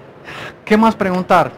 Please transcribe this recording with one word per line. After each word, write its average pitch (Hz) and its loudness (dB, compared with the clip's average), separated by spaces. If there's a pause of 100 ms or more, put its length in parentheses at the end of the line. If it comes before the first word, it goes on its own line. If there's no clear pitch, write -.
(640)
¿qué 214 2
más 220 2
preguntar? 180 0